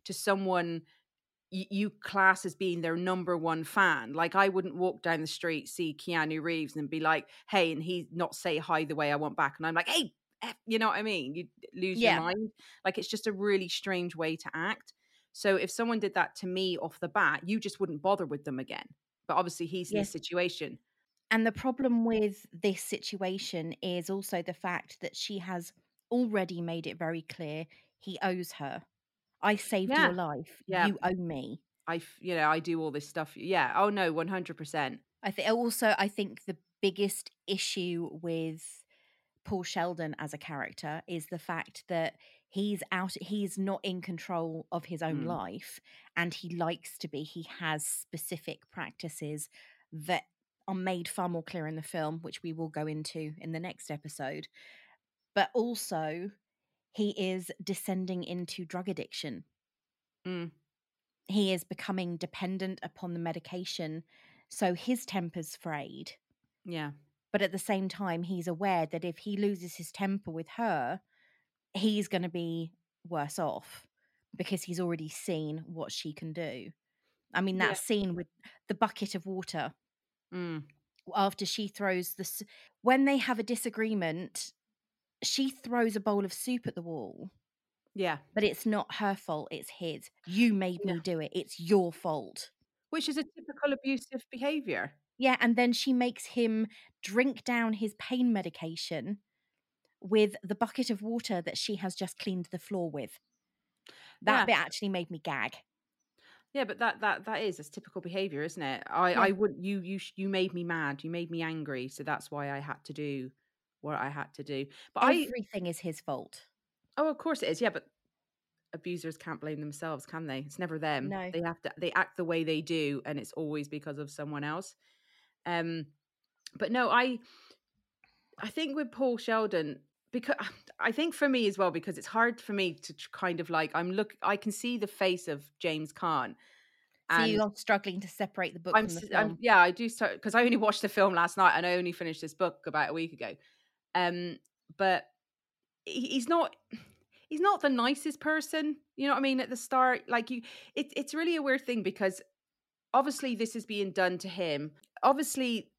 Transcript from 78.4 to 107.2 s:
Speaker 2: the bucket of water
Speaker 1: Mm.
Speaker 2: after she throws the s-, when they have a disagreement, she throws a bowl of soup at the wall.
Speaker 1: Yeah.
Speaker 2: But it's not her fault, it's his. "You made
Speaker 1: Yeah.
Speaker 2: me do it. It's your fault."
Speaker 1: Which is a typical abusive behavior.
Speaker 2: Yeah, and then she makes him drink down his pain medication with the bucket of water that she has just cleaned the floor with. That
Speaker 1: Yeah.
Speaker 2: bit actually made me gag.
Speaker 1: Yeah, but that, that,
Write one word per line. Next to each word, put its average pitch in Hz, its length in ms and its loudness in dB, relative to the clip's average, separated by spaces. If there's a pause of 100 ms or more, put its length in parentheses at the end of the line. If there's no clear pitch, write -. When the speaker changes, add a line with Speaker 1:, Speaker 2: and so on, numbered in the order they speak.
Speaker 2:
the 202 60 -2
bucket 208 400 0
of 180 120 -6
water 185 480 -4 (580)
Speaker 1:
Mm. 165 360 -6 (460)
Speaker 2:
after 196 320 2
she 208 220 -2
throws 190 460 -2
the 190 80 -8
s-, - 200 -8 (400)
when 262 220 6
they 277 140 6
have 247 200 0
a 226 40 0
disagreement, 214 1080 -2 (720)
she 269 280 0
throws 233 460 2
a 208 40 -4
bowl 202 240 2
of 185 80 -4
soup 247 340 -4
at - 80 -4
the 175 80 -8
wall. 160 480 -8 (640)
Speaker 1:
Yeah. 175 240 0 (160)
Speaker 2:
But 208 100 4
it's 175 220 2
not 208 300 0
her 196 180 2
fault, 151 360 -4
it's - 200 -10
his. - 400 -8 (160)
"You 214 280 4
made 190 300 0
Speaker 1:
Yeah. 185 100 0
Speaker 2:
me 170 60 -2
do 165 200 -2
it. 151 140 -6
It's - 260 -6
your 175 320 6
fault." - 580 -4 (400)
Speaker 1:
Which 320 180 -2
is 277 80 -2
a 311 80 0
typical 285 480 -2
abusive 269 580 -2
behavior. 240 720 -2 (180)
Speaker 2:
Yeah, 254 220 6
and 233 160 6
then 247 160 6
she 262 200 2
makes 247 340 2
him 220 400 2 (360)
drink 233 420 2
down 233 300 2
his 208 200 -2
pain 247 380 2
medication 165 880 -4 (800)
with 208 420 6
the 196 120 -4
bucket 233 360 0
of 202 120 -2
water 220 400 -2
that - 160 -6
she 208 180 -2
has 180 180 -4
just - 240 -6
cleaned 180 280 -2
the 180 120 -8
floor 175 320 -4
with. 135 300 -8 (1040)
That 220 180 8
Speaker 1:
Yeah. 196 60 4
Speaker 2:
bit 202 100 8
actually 165 340 0
made 175 200 -2
me 165 80 -6
gag. 135 380 -4 (960)
Speaker 1:
Yeah, 269 120 0
but 202 140 -6
that, - 220 0
that, 202 260 2